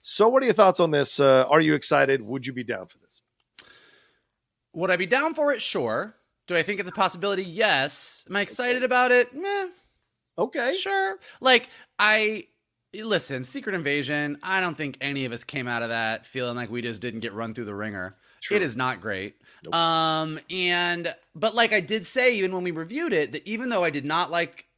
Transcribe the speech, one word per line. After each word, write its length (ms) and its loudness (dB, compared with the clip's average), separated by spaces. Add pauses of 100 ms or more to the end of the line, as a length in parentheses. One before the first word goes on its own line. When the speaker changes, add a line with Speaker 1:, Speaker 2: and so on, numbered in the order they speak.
Speaker 1:
So 220 4
what 140 6
are 40 0
your 80 4
thoughts 260 6
on 100 6
this? 280 2
Uh, 300 8
are 140 6
you 120 4
excited? 460 2
Would 260 -8
you 60 -8
be 100 -10
down 260 -8
for 100 -20
this? 240 -20 (1500)
Speaker 2:
Would 160 -2
I 60 4
be 100 -2
down 280 0
for 180 2
it? 100 -4
Sure. 520 -2 (320)
Do 100 -2
I 60 2
think 180 -4
it's 80 -6
a 40 -12
possibility? 500 0
Yes. 840 -2
Am 80 -6
I 60 0
excited 360 -2
Speaker 1:
Okay. 60 -2
Speaker 2:
about 280 4
it? 220 4
Meh. 340 -4 (680)
Speaker 1:
Okay. 400 -2
Speaker 2:
Sure. 420 -2 (220)
Like, 280 4 (300)
I, 500 2 (460)
listen, 500 -2
Secret 300 -8
Invasion, 680 -2
I 180 -2
don't 160 -4
think 240 -8
any 240 -4
of 80 -6
us 120 -10
came 240 -8
out 140 -2
of 60 -4
that 380 -4
feeling 300 -6
like 140 -8
we 120 -6
just 180 -6
didn't 200 -6
get 120 -8
run 220 -8
through 100 -8
the 100 -8
ringer. 420 -8 (260)
Speaker 1:
True. 160 -2
Speaker 2:
It 40 2
is 140 -2
not 240 -2
great. 360 -6 (280)
Speaker 1:
Nope. 100 -6
Speaker 2:
Um, 640 0 (120)
and, 640 0 (200)
but 200 0
like 180 4
I 80 4
did 240 -4
say, 300 2
even 180 0
when 100 -4
we 100 -4
reviewed 420 -6
it, 180 0
that 160 -10
even 220 -6
though 140 2
I 60 2
did 140 -4
not 260 0
like 360 -4 (120)